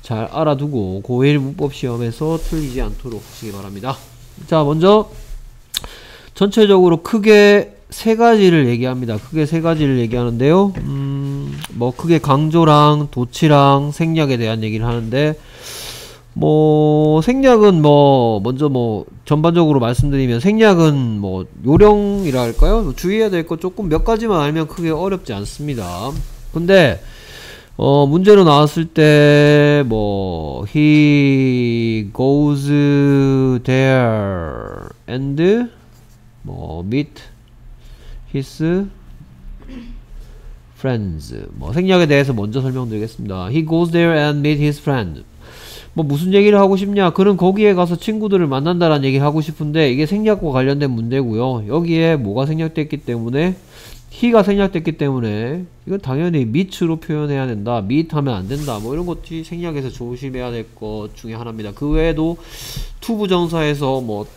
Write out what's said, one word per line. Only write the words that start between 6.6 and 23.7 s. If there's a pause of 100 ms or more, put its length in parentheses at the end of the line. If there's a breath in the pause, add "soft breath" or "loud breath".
크게 (140)
세
가지를
얘기합니다.
크게
세
가지를
얘기하는데요.
음, (140)
뭐
크게
강조랑
도치랑
생략에
대한
얘기를
하는데, (1000 loud breath)
뭐
생략은
뭐
먼저
뭐 (200)
전반적으로
말씀드리면,
생략은
뭐 (200)
요령이라
할까요?
뭐
주의해야
될
거
조금